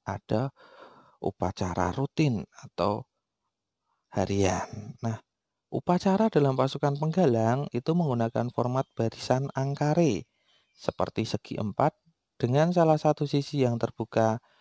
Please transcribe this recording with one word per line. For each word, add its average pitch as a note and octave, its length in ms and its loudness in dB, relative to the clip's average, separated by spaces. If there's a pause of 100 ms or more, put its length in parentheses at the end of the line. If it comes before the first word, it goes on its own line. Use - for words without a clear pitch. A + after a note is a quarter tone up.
ada A2 480 -4 (640)
upacara F2+ 800 -4
rutin C3+ 480 0 (160)
atau G#2 480 -4 (1040)
harian. F#2+ 880 0
Nah, A2+ 160 -4 (540)
upacara F#3+ 560 2
dalam C#3 320 2
pasukan C#3+ 400 0
penggalang C#3 720 2
itu B2+ 240 -2
menggunakan A#2+ 560 0
format B2 400 -2
barisan B2+ 640 -2
angkare, C#3+ 720 0 (480)
seperti - 480 -4
segi - 320 -6
empat, A2+ 400 0 (400)
dengan D3+ 400 0
salah D#3+ 240 4
satu D3+ 240 0
sisi C#3+ 400 -2
yang A#2+ 160 2
terbuka, A2+ 640 0 (180)